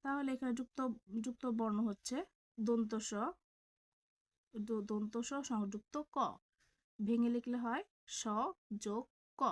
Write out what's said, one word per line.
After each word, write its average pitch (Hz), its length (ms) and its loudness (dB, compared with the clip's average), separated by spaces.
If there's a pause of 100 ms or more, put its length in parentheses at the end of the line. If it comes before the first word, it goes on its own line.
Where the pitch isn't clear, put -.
তাহলে 277 280 0
এখানে 254 220 0
যুক্ত, 247 240 -4 (420)
যুক্ত 240 300 -4
বর্ণ 220 300 2
হচ্ছে 226 360 0 (420)
দন্ত 226 400 4
স, 214 140 -4 (1400)
দ-, 214 300 -2
দন্ত 214 360 -2
স 240 100 -4 (140)
সংযুক্ত 208 500 -2 (160)
ক, - 80 -4 (800)
ভেঙে 233 320 4
লিখলে 240 280 0
হয় 240 240 0 (280)
স - 120 -6 (560)
যোগ 220 260 -2 (340)
ক। 277 140 2